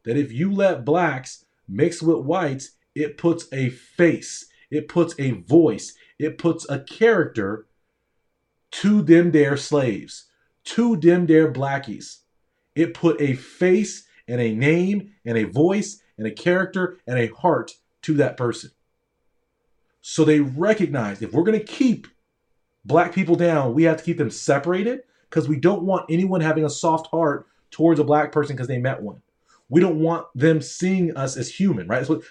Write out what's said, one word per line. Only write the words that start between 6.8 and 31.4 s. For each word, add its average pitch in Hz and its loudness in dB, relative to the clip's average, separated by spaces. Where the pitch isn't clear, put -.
to 208 2
them, 165 6
their 143 4
slaves, 127 -4
to 233 0
them, 170 4
their 156 4
blackies. 135 -6
It 160 0
put 160 0
a 135 0
face - -2
and 123 -4
a 113 0
name 175 0
and 117 -4
a 107 0
voice 160 0
and 110 -8
a 107 -6
character 185 -2
and 127 -2
a 117 0
heart 135 -2
to 160 -2
that 131 0
person. 120 -6
So - 0
they 151 6
recognized, 139 -2
if 107 -8
we're 156 0
gonna 214 2
keep - 0
black 170 2
people 170 2
down, 151 2
we 160 4
have 160 4
to - -16
keep 170 -4
them 110 -2
separated, 185 -2
'cause 143 -2
we 151 0
don't 170 2
want 185 -2
anyone 185 0
having 156 0
a 143 -2
soft 160 -2
heart 160 -2
towards 160 2
a 147 2
black 147 2
person 147 -2
'cause 123 -8
they 127 -4
met 131 -4
one. 101 -14
We 147 4
don't 170 0
want 165 -2
them 156 2
seeing 180 -4
us 135 -6
as 123 -10